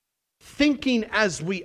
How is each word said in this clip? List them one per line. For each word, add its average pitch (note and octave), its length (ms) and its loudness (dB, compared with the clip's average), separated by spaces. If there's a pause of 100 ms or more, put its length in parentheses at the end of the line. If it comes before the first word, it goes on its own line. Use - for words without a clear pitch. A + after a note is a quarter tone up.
(400)
thinking C4 720 0
as G3+ 320 0
we - 220 -6